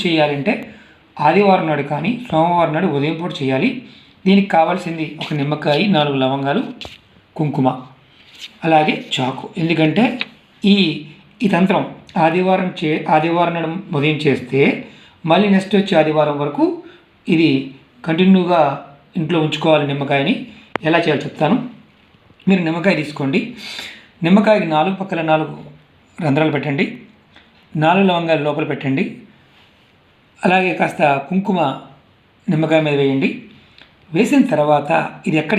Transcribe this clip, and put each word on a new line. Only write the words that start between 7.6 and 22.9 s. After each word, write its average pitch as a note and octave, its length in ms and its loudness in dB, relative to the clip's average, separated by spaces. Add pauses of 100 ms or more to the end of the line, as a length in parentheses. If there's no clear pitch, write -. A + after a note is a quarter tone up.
అలాగే D#3 280 4 (200)
చాకు. C3 300 -4 (180)
ఎందుకంటే D#3+ 420 2 (580)
ఈ, G3+ 140 4 (680)
ఈ G3 100 2
తంత్రం F3 280 2 (440)
ఆదివారం F#3 420 0 (100)
చే-, D#3+ 220 -2 (140)
ఆదివారం E3+ 420 0
నాడు D#3+ 140 -4 (280)
ఉదయం D3+ 260 0
చేస్తే C3+ 360 0 (720)
మళ్ళీ G3 240 4
నెక్స్ట్ F#3+ 240 0
వచ్చే F#3+ 220 0
ఆదివారం D3+ 420 2
వరకు G3 220 0 (640)
ఇది D#3 240 4 (560)
కంటిన్యూగా F3 540 4 (600)
ఇంట్లో D#3+ 240 -2
ఉంచుకోవాలి. D3+ 460 2
నిమ్మకాయని C#3+ 440 -2 (540)
ఎలా E3 160 2
చేయాలో D3 220 0
చెప్తాను. D#3 300 0 (920)
మీరు F#3 180 2
నిమ్మకాయ E3+ 360 0